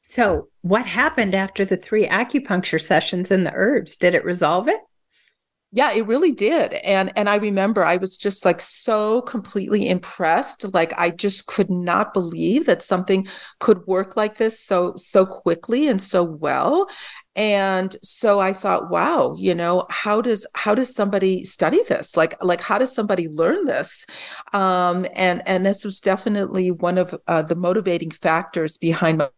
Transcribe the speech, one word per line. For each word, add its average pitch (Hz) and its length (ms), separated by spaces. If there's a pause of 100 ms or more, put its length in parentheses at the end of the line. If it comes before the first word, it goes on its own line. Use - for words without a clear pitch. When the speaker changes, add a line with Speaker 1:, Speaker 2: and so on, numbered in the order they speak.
Speaker 1:
So 214 460 (140)
what 208 240
happened 214 480
after 190 300
the 196 120
three 208 300
acupuncture 190 720
sessions 180 520
and 190 120
the 156 80
herbs? 214 440
Did 180 180
it 165 100
resolve 175 440
it? 427 120 (920)
Speaker 2:
Yeah, 254 200
it 214 160
really 285 240
did. 240 420
And, 190 400
and 208 140
I 208 80
remember 202 480
I 165 120
was 185 220
just, - 260
like, 180 160
so 220 640
completely 202 680
impressed. 185 840
Like, 165 240
I 175 120
just 196 360
could - 240
not 180 420
believe 170 540
that 180 160
something 190 460 (320)
could 190 260
work 185 300
like 214 180
this 220 240
so, 180 380
so - 280
quickly 190 600
and 196 160
so 180 220
well. 160 640 (480)
And 196 680
so 202 380
I 190 120
thought, 185 380
"Wow, 170 480
you 185 160
know, 175 360
how 208 300
does, 220 240 (120)
how 208 180
does 247 180
somebody 190 520
study 220 340 (100)
this? - 280
Like, 160 260
like, 175 200
how 196 160
does 254 140
somebody 196 360
learn 170 380
this?" - 400 (460)
Um, 180 640
and, 180 320
and 190 180
this 196 200
was 196 160
definitely 190 720
one 175 260
of, 180 160 (140)
uh, 165 140
the 160 120
motivating 180 560
factors 165 680
behind 160 420
my 147 200